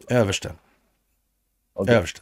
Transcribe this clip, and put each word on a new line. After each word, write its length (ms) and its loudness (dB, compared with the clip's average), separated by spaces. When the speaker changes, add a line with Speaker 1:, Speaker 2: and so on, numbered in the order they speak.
Speaker 1:
Överste. 440 -2
Speaker 2:
Okej. 220 0
Speaker 1:
Överste. 280 0